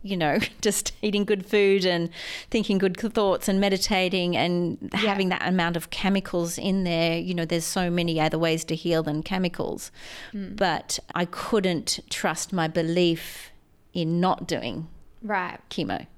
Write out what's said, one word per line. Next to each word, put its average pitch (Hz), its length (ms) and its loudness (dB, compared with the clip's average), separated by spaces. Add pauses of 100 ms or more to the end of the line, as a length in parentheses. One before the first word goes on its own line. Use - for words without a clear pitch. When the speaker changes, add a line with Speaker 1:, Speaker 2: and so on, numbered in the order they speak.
Speaker 1:
you 196 160 -4
know, 160 220 2 (120)
<laughs> - 120 -16
just - 300 0 (100)
eating 208 220 2
good 190 200 0
food 196 400 4
and 170 240 2 (420)
thinking 208 280 2
good 185 200 2
c-, 226 100 -2
thoughts 202 400 2
and 190 120 4
meditating 185 760 2
and 175 420 0 (140)
Speaker 2:
Yeah. 196 80 -2
Speaker 1:
having 196 280 2
that 180 180 -2
amount 170 300 2
of - 140 -6
chemicals 185 680 0
in 190 280 0
there. 165 340 2
You 175 160 -4
know, 170 100 0
there's 165 220 0
so 180 240 0
many 170 300 2
other 160 180 2
ways 165 280 2
to 165 100 -2
heal 165 260 2
than 156 220 -2
chemicals. - 680 -4 (420)
Speaker 2:
Mm. 196 240 -10
Speaker 1:
But 185 420 -2 (180)
I 175 100 2
couldn't 180 720 0 (120)
trust - 420 -4
my 165 160 0
belief 170 840 0 (420)
in 170 280 0
not 185 260 0
doing 160 400 -6 (340)
Speaker 2:
Right. 202 380 -4 (100)
Speaker 1:
chemo. - 380 -4 (120)